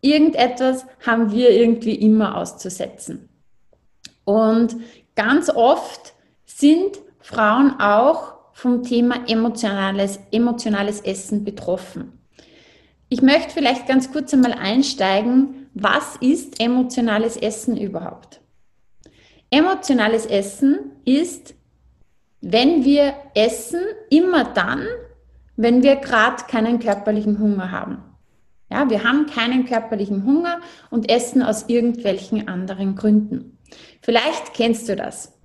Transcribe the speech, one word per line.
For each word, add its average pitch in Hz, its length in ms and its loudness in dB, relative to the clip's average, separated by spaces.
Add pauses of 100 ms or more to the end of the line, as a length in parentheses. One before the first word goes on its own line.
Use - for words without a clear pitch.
Irgendetwas 262 840 2 (200)
haben 226 260 2
wir 247 180 4
irgendwie 226 460 4
immer 214 420 2
auszusetzen. - 920 -10 (920)
Und 220 540 2 (380)
ganz 262 340 0
oft - 640 0 (320)
sind 339 540 2 (200)
Frauen 240 600 2
auch 220 560 2 (180)
vom 247 300 -2
Thema 240 320 0 (120)
emotionales, 202 920 -2 (120)
emotionales 214 680 -2
Essen 202 420 -6
betroffen. 185 680 -8 (960)
Ich 254 120 0
möchte 277 280 4
vielleicht 269 380 -2
ganz 262 260 0
kurz 302 200 -4
einmal 247 200 4
einsteigen, 233 1040 0 (160)
was 202 440 -2
ist - 440 -2
emotionales 233 760 0
Essen 214 400 -4
überhaupt? - 640 -10 (1080)
Emotionales 254 760 2
Essen 269 680 -2 (140)
ist, 294 480 -2 (880)
wenn 247 420 2
wir 277 300 4 (220)
essen, 240 440 0 (300)
immer 330 360 4
dann, 226 400 -4 (680)
wenn 240 260 2
wir 277 160 6
grad 247 520 -2
keinen 233 300 0
körperlichen 208 600 -2
Hunger 196 320 -2
haben. - 280 -10 (720)
Ja, 269 200 -2
wir 208 140 0
haben 277 240 2
keinen 247 380 -2
körperlichen 208 600 -4
Hunger 339 340 0 (300)
und 226 200 -4
essen 247 320 2
aus 220 260 -2
irgendwelchen 226 840 -2
anderen 190 460 -6
Gründen. 214 600 0 (440)
Vielleicht 233 520 0
kennst 226 360 -2
du 196 80 -2
das. - 480 -12